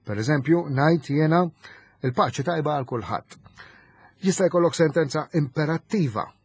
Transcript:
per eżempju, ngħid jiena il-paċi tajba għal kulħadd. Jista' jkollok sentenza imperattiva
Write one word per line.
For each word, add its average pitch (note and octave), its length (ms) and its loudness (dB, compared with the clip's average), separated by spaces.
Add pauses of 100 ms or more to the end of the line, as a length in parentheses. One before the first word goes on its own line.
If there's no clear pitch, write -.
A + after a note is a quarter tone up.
per G#2 180 -8
eżempju, D3+ 480 2
ngħid D3 440 2
jiena D#3 320 2 (540)
il-paċi C3+ 480 -2
tajba D3+ 320 -2
għal C3 120 -6
kulħadd. G#2+ 500 -8 (840)
Jista' F#3 260 2
jkollok E3+ 260 2
sentenza D#3 560 0
imperattiva D#3 960 -2 (200)